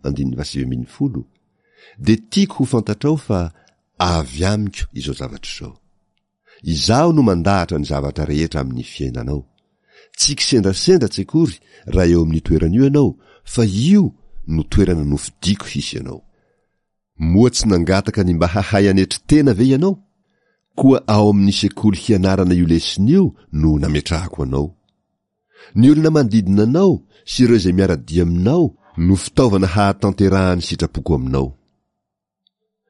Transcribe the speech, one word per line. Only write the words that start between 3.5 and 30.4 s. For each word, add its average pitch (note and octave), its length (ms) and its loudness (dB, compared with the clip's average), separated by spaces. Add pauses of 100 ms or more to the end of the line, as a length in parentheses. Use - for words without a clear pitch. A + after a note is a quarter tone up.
avy E2 460 -4
amiko G#2 480 -4
izao - 220 -10
zavatra - 380 -14
izao. - 260 -18 (840)
Izaho A2 500 0
no D3+ 100 2
mandahatra F2+ 560 0
ny D2 100 -4
zavatra C#2+ 360 -6
rehetra D2 360 -4
amin'ny B1+ 240 -8
fiainanao. C2 640 -8 (680)
Tsy C#3+ 200 0
kisendrasendra A2+ 720 2
tsy - 160 -6
akory D#3 320 0 (300)
raha F2 260 2
eo E2+ 100 4
amin'ny D#2+ 220 -2
toerana E2 320 0
io C3 80 4
ianao, C#3 320 2 (280)
fa A#2+ 200 -2
io C#3+ 400 2 (420)
no D#2+ 160 -2
toerana F2+ 420 0
nofidiako C#2+ 680 -4
hisy - 240 -8
ianao. - 240 -12 (1000)
Moa F2+ 320 4
tsy A2+ 180 -2
nangataka F#2+ 560 0
ny F2+ 100 0
mba E2 120 0
hahay G2+ 420 0
anetry F#2+ 380 0
tena D3 280 4
ve G#2+ 100 0
ianao? D3 320 2 (800)
Koa C3+ 300 4
ao G#2 240 4
amin'ny G2+ 220 4
sekoly G2+ 520 -2
hianarana F#2+ 500 2
io F2 120 2
lesona E2+ 440 0
io F3 240 2 (180)
no D2+ 260 2
nametrahako D#2 640 -4
anao. C#2 260 -4 (1040)
Ny A3+ 160 6
olona D#3+ 200 4
manodidina G#2 520 2
anao D#3 400 2 (220)
sy - 200 0
ireo A#2+ 120 6
izay F2+ 160 0
miaradia F2 500 0
aminao F#2+ 520 0 (220)
no F2+ 200 2
fitaovana G2 500 0
hahatanterahany F#2+ 960 0